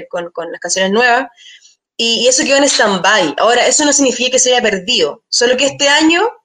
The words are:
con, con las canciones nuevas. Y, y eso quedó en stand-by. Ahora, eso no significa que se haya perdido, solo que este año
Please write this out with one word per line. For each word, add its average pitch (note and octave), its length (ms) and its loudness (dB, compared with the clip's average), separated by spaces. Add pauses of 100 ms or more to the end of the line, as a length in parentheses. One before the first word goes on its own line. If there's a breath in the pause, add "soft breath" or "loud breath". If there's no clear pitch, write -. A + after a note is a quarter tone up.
con, F3 240 -8
con E3+ 180 -10
las F3 100 -14
canciones F#3+ 300 -4
nuevas. A#3+ 360 2 (720 loud breath)
Y, A3+ 260 -2
y B3 40 6
eso B3+ 160 2
quedó C4 120 2
en C#4+ 80 4
stand-by. F#3+ 720 0
Ahora, A#3+ 300 2
eso B3+ 180 0
no D4 80 2
significa B3+ 380 0
que C4 80 0
se B3+ 160 0
haya A#3+ 80 0
perdido, G3 680 -4
solo B3 300 0
que C#4 80 0
este C4+ 240 -4
año D#4 320 2 (220)